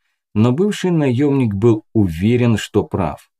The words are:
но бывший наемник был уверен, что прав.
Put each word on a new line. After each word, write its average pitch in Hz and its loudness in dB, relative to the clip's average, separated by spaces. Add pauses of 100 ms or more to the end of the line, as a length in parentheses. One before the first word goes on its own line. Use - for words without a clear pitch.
(340)
но 117 2
бывший 185 -2
наемник 139 0
был 107 0 (100)
уверен, 107 0
что - -2
прав. - -6 (100)